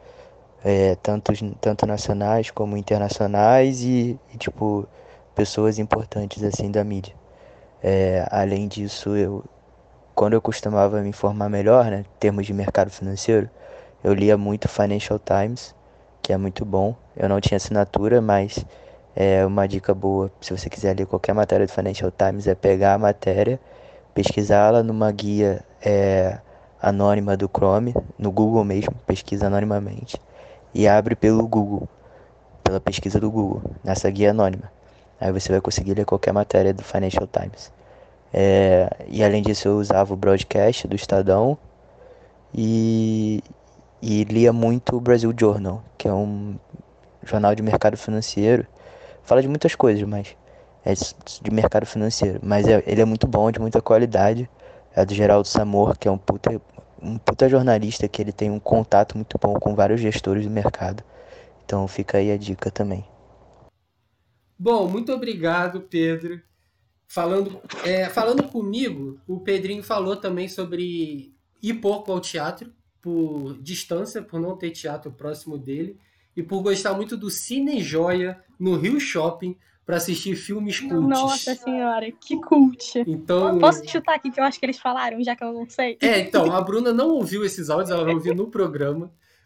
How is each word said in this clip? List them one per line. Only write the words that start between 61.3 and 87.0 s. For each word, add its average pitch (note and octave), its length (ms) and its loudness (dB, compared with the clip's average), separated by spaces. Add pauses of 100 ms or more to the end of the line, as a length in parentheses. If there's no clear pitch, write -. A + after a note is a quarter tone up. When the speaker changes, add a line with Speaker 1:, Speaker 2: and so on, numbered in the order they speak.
Speaker 1:
Então G2 240 -2
fica G2 300 -4
aí G2+ 140 2
a G2+ 60 0
dica G2 340 -6
também. G2 340 -4 (1500)
Speaker 2:
Bom, G#3 300 2
muito A3+ 240 -4
obrigado, F3+ 720 -2
Pedro. E3 600 -4 (640)
Falando, F#3+ 520 -4 (240)
é, F#3 260 -2
falando A#3+ 340 0
comigo, G3+ 840 -8
o F#3 120 -8
Pedrinho G3 440 -4
falou G3+ 320 -4
também F#3 320 -6
sobre E3+ 840 -8 (280)
ir A3 140 -4
pouco G3+ 360 -4
ao F#3 100 -4
teatro, F3 500 -10 (300)
por D3+ 600 -6
distância, F3 600 -8
por - 180 -10
não F3+ 160 -6
ter E3+ 160 -10
teatro D3+ 400 -12
próximo D3 460 -12
dele, C#3+ 400 -10 (400)
e E3+ 60 -6
por F#3+ 180 -6
gostar G3 320 -2
muito G#3+ 240 -8
do G#3 120 -10
Cine C#4 520 -4
Joia, F3+ 580 -2 (200)
no F3+ 180 0
Rio A3 220 0
Shopping, F3+ 580 -4 (280)
pra F3 120 -2
assistir F3 380 -4
filmes G#3 440 -6
cults. C#4 300 0
Speaker 3:
Nossa C4 460 0
senhora, A#3+ 560 -4
que - 280 -10
cult. C4 640 4
Speaker 2:
Então F3+ 540 0
Speaker 3:
Posso E4 300 6
chutar D#4+ 260 -2
aqui C#4 160 -6
que C4 80 -6
eu C4+ 60 2
acho C4+ 140 -2
que C4+ 60 -4
eles C4 140 -4
falaram, B3 440 -4
já A#3+ 120 -4
que A#3+ 80 -12
eu A#3 80 -8
não A#3 160 -10
sei? A#3+ 320 -4
Speaker 2:
É, A#3 200 2
então, F3+ 340 2
a F#3 80 2
Bruna A3+ 320 -2
não C4 160 2